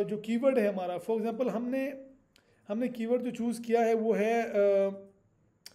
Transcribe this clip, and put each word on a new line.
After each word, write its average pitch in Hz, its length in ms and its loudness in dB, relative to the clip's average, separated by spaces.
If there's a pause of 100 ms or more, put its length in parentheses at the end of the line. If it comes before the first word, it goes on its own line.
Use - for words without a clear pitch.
जो 202 140 -4
keyword 233 420 2
है 202 140 2
हमारा, 180 260 -4
for 220 220 -2
example, 226 280 -2
हमने, 262 560 -4 (600)
हमने 233 200 -2
कीवर्ड 240 340 0
जो 247 100 -4
choose 233 300 -4
किया 233 200 2
है 226 120 4
वो 220 200 2
है, 226 300 2
अ, 233 100 -6 (1200)